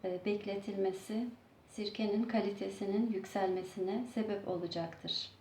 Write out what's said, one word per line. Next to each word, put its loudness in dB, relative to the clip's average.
e, 0
bekletilmesi 0
sirkenin 2
kalitesinin 2
yükselmesine 0
sebep 0
olacaktır. -4